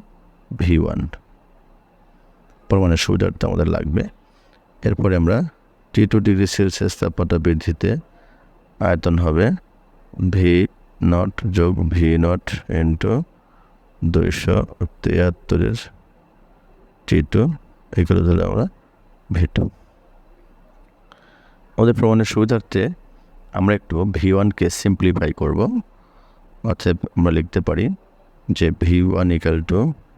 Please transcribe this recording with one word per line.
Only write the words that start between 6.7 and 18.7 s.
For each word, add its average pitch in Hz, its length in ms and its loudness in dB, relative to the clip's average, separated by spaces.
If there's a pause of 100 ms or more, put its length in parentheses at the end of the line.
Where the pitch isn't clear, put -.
তাপমাত্রা 85 380 -2
বৃদ্ধিতে 85 580 -2 (840)
আয়তন 87 380 0
হবে 85 320 2 (800)
ভি 90 360 4 (360)
নট 90 500 0
যোগ 87 360 0
ভি 82 300 2
নট 87 360 -2 (140)
into 82 540 -2 (840)
দুইশো 85 600 0 (360)
তিয়াত্তরের 87 720 0 (1300)
টি 80 160 2
টু 120 300 0 (440)
equal 90 300 2
হলে 87 180 2
আমরা 104 220 -2 (680)